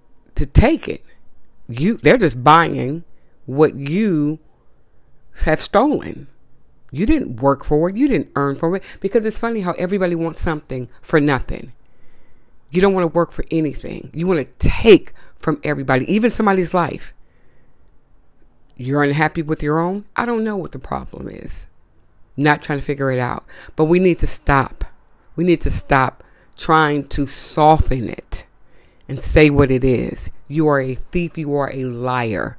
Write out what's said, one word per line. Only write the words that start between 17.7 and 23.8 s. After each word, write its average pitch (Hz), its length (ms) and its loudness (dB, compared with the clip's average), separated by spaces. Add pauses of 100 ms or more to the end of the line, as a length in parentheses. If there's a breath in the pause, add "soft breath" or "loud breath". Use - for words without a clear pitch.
You're 135 260 -2
unhappy 151 400 0
with 151 200 -4
your 147 160 0
own? 190 260 -4 (100)
I 233 120 -2
don't 233 180 -2
know 208 120 -4
what 165 160 -8
the 131 60 -14
problem - 500 -10
is. - 380 -12 (720)
Not 147 260 2
trying 143 160 -4
to 135 60 -6
figure 139 260 -2
it 127 80 -2
out. - 260 -6 (300 loud breath)
But 156 120 2